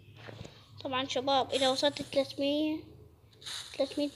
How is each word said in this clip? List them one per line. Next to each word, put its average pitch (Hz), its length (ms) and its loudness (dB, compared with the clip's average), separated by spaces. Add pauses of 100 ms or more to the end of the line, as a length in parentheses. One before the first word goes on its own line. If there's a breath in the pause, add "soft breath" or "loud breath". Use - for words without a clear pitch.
(840 loud breath)
طبعًا 262 200 -2
شباب، 269 460 2
إذا 269 200 4
وصلت 285 320 2
ثلاثمية، 294 760 0 (1000)
ثلاثمية 285 380 0